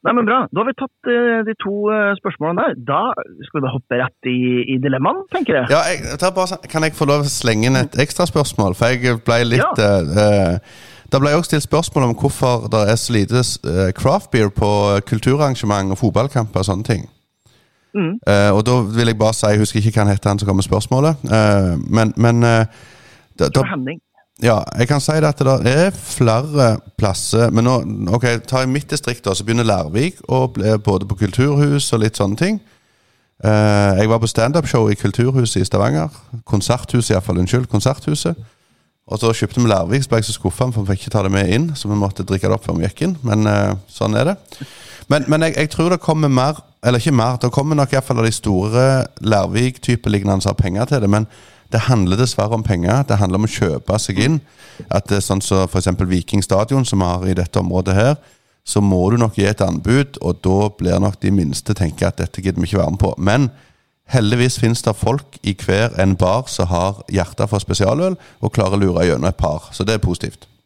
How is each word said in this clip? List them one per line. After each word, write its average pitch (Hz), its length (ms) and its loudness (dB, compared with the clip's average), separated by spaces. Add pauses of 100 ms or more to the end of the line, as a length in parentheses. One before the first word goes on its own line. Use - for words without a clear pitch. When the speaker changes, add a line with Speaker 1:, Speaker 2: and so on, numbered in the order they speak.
Speaker 1:
Nei, - 120 0
men 240 100 2
bra. 240 200 2
Da 196 180 -4
har 247 60 -2
vi 262 40 -6
tatt, - 380 -8
eh, 240 320 0
de 214 140 -4
to, 202 160 -6 (160)
eh, 208 260 0
spørsmålene 175 480 -4
der. 208 240 -4
Da 143 140 -2 (400)
skal 143 180 -8
vi 135 60 -2
da 120 100 -4
hoppe 123 240 -4
rett 127 320 -6
i, 123 60 0 (280)
i 131 140 -2
dilemmaen, 143 480 -2
tenker 160 320 -2
jeg. 123 100 -2
Speaker 2:
Ja, 151 160 2
jeg, 160 200 -4
jeg 135 140 -8
tar 185 140 0
bare 185 200 -2
sånn, - 140 -14
kan 160 200 -2
jeg 151 100 -4
få 156 80 0
lov 143 220 2
å - 20 -2
slenge 113 400 0
inn 131 80 4
et - 220 -2
ekstra 151 260 0
spørsmål? 110 500 0
For 120 140 2
jeg 123 320 0
ble 117 220 2
litt, 120 180 2
Speaker 1:
Ja. 117 380 2
Speaker 2:
eh, 85 260 2
eh, 95 580 0 (260)
det 139 100 2
ble 147 160 2
også 170 160 0
stilt 151 160 0
spørsmål 147 420 0
om 113 60 -2
hvorfor 123 560 0
det 110 160 2
er 110 100 4
så - 160 -4
lite, 110 300 2 (240)
eh, 92 240 0
craft 160 400 -2
beer 110 180 2
på 104 220 0 (300)
kulturarrangement 113 920 0
og 101 80 -4
fotballkamper 107 640 0
og 98 80 -2
sånne 98 160 -4
ting. 98 220 -2 (840)
Speaker 1:
Mm. 180 280 -2
Speaker 2:
Eh, 101 340 4
og 104 80 4
da 123 140 2 (100)
vil 117 240 0
jeg 107 80 -2
bare 110 160 2
si, 107 160 0
jeg 107 80 4
husker 107 220 0
ikke 110 100 2
hva 107 140 2
han 101 80 2
heter, 101 180 -2
han 101 80 0
som 104 80 -2
kom 95 80 2
med 95 80 2
spørsmålet. 135 640 0
Eh, 101 460 4 (180)
men, 110 240 2
men, 117 280 4
eh, 113 200 4 (680)
da, - 160 0
Speaker 1:
Det - 100 0
var 131 60 2
Speaker 2:
da - 80 -8
Speaker 1:
Henning. 135 260 -8 (400)
Speaker 2:
Ja, 117 160 4 (240)
jeg 120 80 2
kan 143 160 0
si - 80 -2
det 156 160 2
at 147 160 -2
det 131 300 2
er 170 180 4
flere 127 760 0 (280)
plasser, 110 540 0
men 117 160 2
nå, 127 60 2 (420)
ok, 120 80 0 (240)
ta 131 160 0
i 127 80 -2
mitt 143 180 -4
distrikt - 380 -6
da, 95 80 0
så 95 80 -6
begynner 117 240 0
Lærvik 101 640 -2
å 131 160 2
bli 110 320 0
både 98 260 0
på 95 140 -8
kulturhus 143 720 0
og 113 100 0
litt 107 160 -2
sånne 101 220 -2
ting. 202 220 -2 (840)
Eh, 104 560 4
jeg 110 100 2
var 113 140 2
på 113 80 0
stand-up-show 123 580 0
i 101 60 2
Kulturhuset 120 640 0
i 90 60 0
Stavanger. 143 420 0 (360)
Konserthuset 117 640 -2
i 98 80 4
hvert - 80 -6
fall, 90 160 0
unnskyld, 123 260 0
Konserthuset. 147 680 -2 (720)
Og 107 80 -4
så 113 160 2
kjøpte - 260 -4
vi 117 80 4
Lærvik, 101 360 0
så - 40 -20
ble 113 140 2
jeg 107 80 -6
så 104 80 -6
skuffet, 127 340 -2
for 104 140 -2
vi 98 80 0
fikk - 100 -10
ikke - 140 -10
ta 98 80 0
det 98 80 0
med 98 160 2
inn, 151 240 0
så 104 160 -6
vi 104 80 0
måtte 101 240 -2
drikke 95 240 -2
det 101 80 2
opp - 100 -10
før 85 140 -2
vi 85 80 -2
gikk - 220 -6
inn. 180 60 -4 (120)
Men, 107 240 2
eh, 101 240 0 (160)
sånn 107 240 -2
er 135 160 0
det. 202 40 -4 (760)
Men, 262 160 0
men 156 160 2
jeg, 156 140 -2
jeg 147 160 -2
tror 165 180 0
det 175 100 -2
kommer 156 300 0
mer, 135 300 0 (200)
eller 123 200 2
ikke 156 120 0
mer, 120 240 2
det 123 160 0
kommer 151 240 0
nok 139 160 0
i 135 40 2
hvert 131 100 0
fall 120 140 0
av 113 40 2
de 113 80 0
store 107 500 0 (380)
Lærvik-type 110 880 0
lignende 98 320 0
som 98 140 0
har - 60 -2
penger 98 240 0
til 131 180 0
det, 98 60 2
men 107 160 2 (460)
det 113 160 2
handler 101 320 2
dessverre 110 340 0
om 113 100 -2
penger. 104 440 0
Det 107 100 0
handler 95 220 0
om 107 80 2
å - 40 -2
kjøpe 92 480 -2
seg 95 200 -4
inn. 147 180 2 (540)
At 101 160 0
det 101 140 0
er - 20 -4
sånn 98 180 0
som 95 300 0
for 95 80 0
eksempel 92 300 -2
Viking 92 340 0
Stadion, 113 420 0
som 101 140 -2
vi 90 80 2
har 90 200 -2
i 92 100 0
dette 87 220 -2
området 92 360 0
her, 123 200 4 (520)
så - 160 0
må 95 160 4 (120)
du 120 60 2
nok 113 220 0
gi 98 80 2
et 104 160 0
anbud, 107 580 0
og 85 220 -4
da 92 140 2 (200)
blir 90 220 0
nok 98 240 0
de 95 80 2
minste 90 420 0
tenke - 340 -2
at - 120 -4
dette 92 240 -6
gidder 92 160 -2
vi 90 80 0
ikke 98 140 0
være 80 100 0
med 95 80 -4
på. - 180 0
Men 117 300 2 (600)
heldigvis 120 500 0
finnes 117 240 0
det 110 160 0
folk - 380 -4 (100)
i 101 80 -2
hver 107 480 -2
en 95 160 2
bar 101 320 0
som 90 160 -2
har 92 400 -2
hjertet 95 420 -2
for 98 140 -2
spesialøl, 165 540 0 (260)
og 101 100 -2
klarer 98 220 0
å 101 60 2
lure 87 260 2
gjennom 76 240 0
et - 80 -10
par. 78 320 -4
Så - 160 -4
det 110 80 0
er 104 80 -2
positivt. - 460 -6 (160)